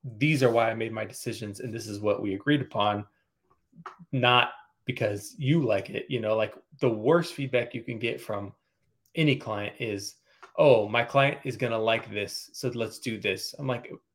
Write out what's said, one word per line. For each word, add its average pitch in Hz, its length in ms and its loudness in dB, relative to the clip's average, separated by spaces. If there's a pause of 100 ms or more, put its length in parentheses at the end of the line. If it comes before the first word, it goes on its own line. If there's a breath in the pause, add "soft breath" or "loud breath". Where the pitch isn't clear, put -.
these 131 380 2
are 123 80 6
why 113 200 4
I 113 40 -2
made 113 180 -4
my 110 120 -6
decisions, 107 560 -8
and 123 140 -8
this 110 140 -10
is 104 120 -8
what 104 220 0
we 98 120 -2
agreed 143 280 2
upon," 104 440 -2 (1040)
not 123 400 4 (320)
because 104 540 -4
you 151 260 4
like 101 260 0
it. - 180 -6
You 123 120 -4
know, 107 160 0
like, 110 180 -2 (260)
the 135 80 4
worst 139 460 2
feedback 127 400 -2
you 113 80 -8
can 113 160 -8
get 117 220 -4
from 101 340 -8 (600)
any 151 220 4
client 104 440 -6
is, 104 360 -6 (400 loud breath)
"Oh, 117 320 8
my 117 160 2
client 139 400 2
is 120 120 -6
gonna 113 220 -2
like 110 320 0
this, 101 440 -6
so - 160 -6
let's 113 280 -6
do 110 200 -6
this." 95 400 -4
I'm 143 80 -8
like, 120 260 -4 (220)